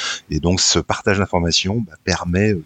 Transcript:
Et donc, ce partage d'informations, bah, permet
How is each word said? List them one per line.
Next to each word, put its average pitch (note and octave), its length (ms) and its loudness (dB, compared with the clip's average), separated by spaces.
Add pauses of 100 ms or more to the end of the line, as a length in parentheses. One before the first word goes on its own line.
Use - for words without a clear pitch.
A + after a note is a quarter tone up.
(320)
Et D2+ 80 0
donc, F#2 200 2
ce - 200 2
partage G2+ 400 0
d'informations, F#2+ 600 0
bah, G2 120 -8 (100)
permet F#2 520 0 (100)